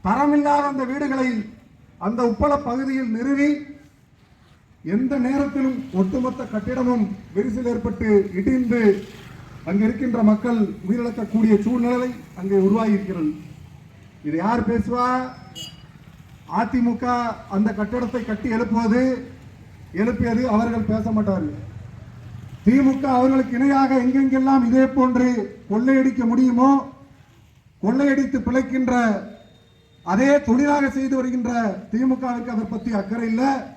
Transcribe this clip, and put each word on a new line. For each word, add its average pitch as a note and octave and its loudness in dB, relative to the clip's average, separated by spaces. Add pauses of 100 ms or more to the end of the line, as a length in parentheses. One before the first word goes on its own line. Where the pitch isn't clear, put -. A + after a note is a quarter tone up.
தரமில்லாத C#4+ 2
அந்த C4 -2
வீடுகளை C4+ -2 (760)
அந்த A#3 -2 (100)
உப்பள C#4+ 2 (160)
பகுதியில் C4 -2
நிறுவி, C#4 0 (1400)
எந்த B3+ 0 (120)
நேரத்திலும் C4+ -2 (220)
ஒட்டுமொத்த B3 -2 (100)
கட்டிடமும் B3 0 (300)
விரிசல் A#3+ -2
ஏற்பட்டு A3 -2 (300)
இடிந்து A#3+ 0 (920)
அங்கிருக்கின்ற A3+ 0 (100)
மக்கள் A#3 0 (280)
உயிரிழக்கக்கூடிய A3 0 (100)
சூழ்நிலை B3 0 (320)
அங்கே G3 0 (100)
உருவாகி G#3+ 2
இருக்கிறது. E3+ -4 (960)
இது D3+ -4
யார் A#3 0
பேசுவா? A#3+ 0 (1500)
அதிமுக A#3 -2 (520)
அந்த G#3+ 2 (100)
கட்டடத்தை A3+ -4
கட்டி G#3+ -4
எழுப்புவது, A#3 2 (1000)
எழுப்பியது A#3 0 (120)
அவர்கள் A3+ 0
பேச G#3+ -2 (140)
மாட்டார்கள். F#3+ -2 (1040)
திமுக C4 4 (140)
அவர்களுக்கு C4 2
இணையாக C4+ 4
எங்கெங்கெல்லாம் C4 4
இதே C4 6 (100)
போன்று B3+ 4 (420)
கொள்ளையடிக்க B3+ 2
முடியுமோ, B3+ 4 (1120)
கொள்ளையடித்து C4+ 2
பிழைக்கின்ற B3+ 0 (1160)
அதே B3+ 4 (160)
தொழிலாக C#4+ 2 (100)
செய்து C4+ -2
வருகின்ற B3 -2 (400)
திமுகவுக்கு B3 -2
அதை G#3+ -4
பற்றி A3+ -6 (100)
அக்கறை A3+ -6
இல்லை. B3+ 2 (260)